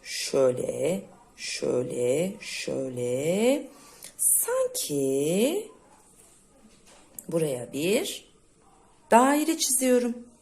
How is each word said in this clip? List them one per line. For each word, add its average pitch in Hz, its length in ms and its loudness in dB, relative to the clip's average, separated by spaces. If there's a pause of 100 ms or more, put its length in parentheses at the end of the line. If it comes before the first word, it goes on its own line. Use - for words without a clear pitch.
Şöyle, 135 1000 0 (320)
şöyle, 131 1040 -2
şöyle. 139 1300 -2 (500)
Sanki 214 1500 0 (1600)
buraya 143 460 -2
bir 185 580 -2 (800)
daire 294 460 6
çiziyorum. 240 600 2 (240)